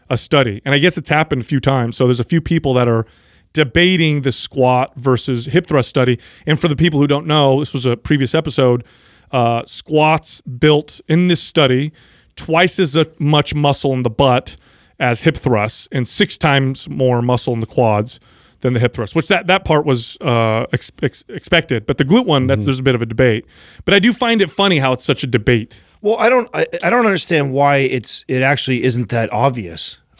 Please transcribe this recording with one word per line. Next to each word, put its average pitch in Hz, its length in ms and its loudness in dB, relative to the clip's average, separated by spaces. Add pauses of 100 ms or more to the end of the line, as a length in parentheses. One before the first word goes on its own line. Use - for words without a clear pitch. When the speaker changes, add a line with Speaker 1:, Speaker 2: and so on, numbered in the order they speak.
Speaker 1:
a 127 80 -2
study." 120 480 0
And 139 120 0
I - 20 4
guess 170 180 2
it's - 140 -6
happened 151 320 0
a - 20 -6
few 139 140 -2
times. 123 380 0
So 127 100 2
there's 123 140 2
a 117 40 -2
few 165 160 0
people 156 340 -2
that 123 120 2
are 113 180 0 (480)
debating 156 720 2
the 131 100 0
squat 127 640 0
versus 123 500 -2
hip 165 200 0
thrust 135 220 0
study. 123 300 0 (280)
And 151 140 0
for - 80 0
the 147 80 -2
people 151 240 2
who 143 60 4
don't 147 200 0
know, 143 320 2
this - 160 -6
was 127 100 -6
a 120 120 0
previous 139 380 -2
episode, 131 500 0 (460)
uh, 117 360 0
squats 156 760 0
built 151 640 0
in 175 200 2
this 170 140 0
study 139 500 0 (440)
twice 170 440 0
as 151 160 0
a, 156 100 2 (120)
much 147 360 0
muscle 143 380 0
in 127 120 -2
the 120 60 -2
butt 123 460 0 (420)
as 120 260 0
hip 160 120 2
thrusts 110 560 -2
and 131 160 -4
six - 300 -2
times 139 500 0
more 123 320 0
muscle 123 320 0
in 117 80 -4
the 113 60 -6
quads 110 540 0 (400)
than 127 120 0
the 120 80 0
hip 123 140 0
thrust, 110 220 -8
which 165 120 -2
that, 190 200 0
that 190 160 2
part - 200 2
was, 123 380 -2
uh, 113 500 0
ex-, - 200 -4 (100)
ex-, - 260 -4
expected. 160 560 -2
But - 140 -4
the 143 60 2
glute 214 200 2
one, 139 220 0
that's, 131 140 0
Speaker 2:
Mm-hmm. 104 60 -4
Speaker 1:
there's 131 120 -2
a 131 40 -8
bit 131 120 2
of 117 80 -2
a 120 40 -6
debate. 117 380 0 (400)
But - 100 2
I 202 40 6
do 220 140 2
find 233 280 0
it 175 100 0
funny 196 280 2
how 131 140 0
it's 123 120 -6
such 139 200 -2
a - 20 -4
debate. 117 520 -2 (220)
Speaker 3:
Well, 214 180 0
I 220 120 2
don't, 254 240 0
I, 160 120 0 (180)
I 170 40 2
don't 240 160 2
understand 160 480 0
why 143 260 2
it's, 127 500 -4
it 127 140 0
actually 131 420 0
isn't 120 260 0
that 113 220 -2
obvious. 110 680 -4 (220)